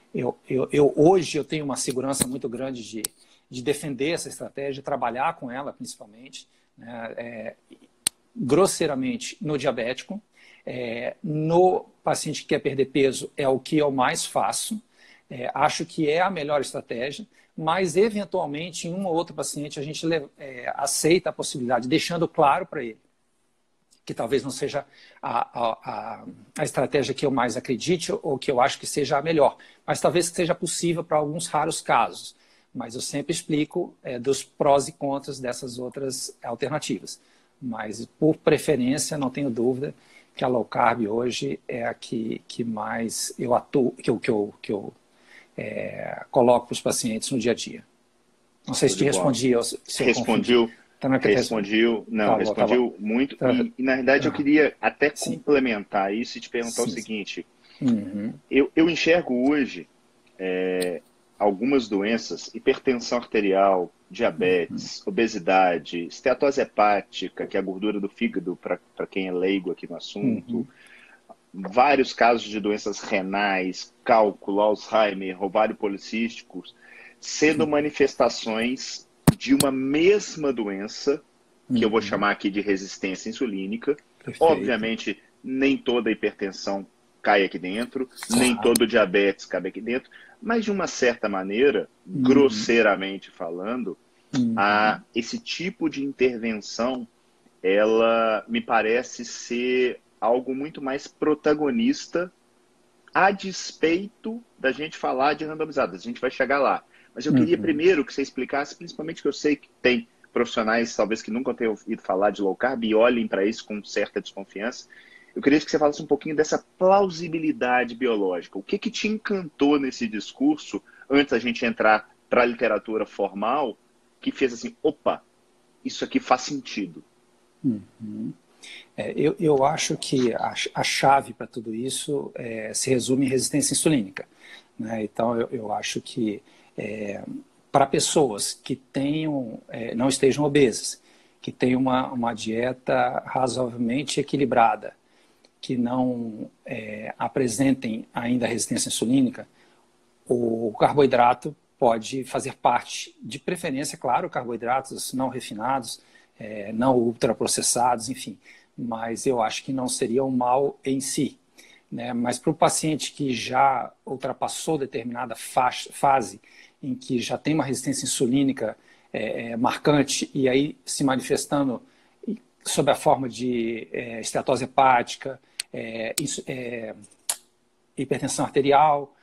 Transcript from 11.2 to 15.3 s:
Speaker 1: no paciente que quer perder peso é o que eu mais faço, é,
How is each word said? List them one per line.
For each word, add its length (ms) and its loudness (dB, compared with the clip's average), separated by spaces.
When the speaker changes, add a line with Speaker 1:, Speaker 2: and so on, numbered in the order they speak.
Speaker 1:
no 640 2
paciente 380 -2
que 80 -20
quer 100 2
perder 280 0
peso 500 0
é 100 0
o 120 2
que 180 -2
eu 140 4
mais 340 0
faço, 560 -2
é, 240 -8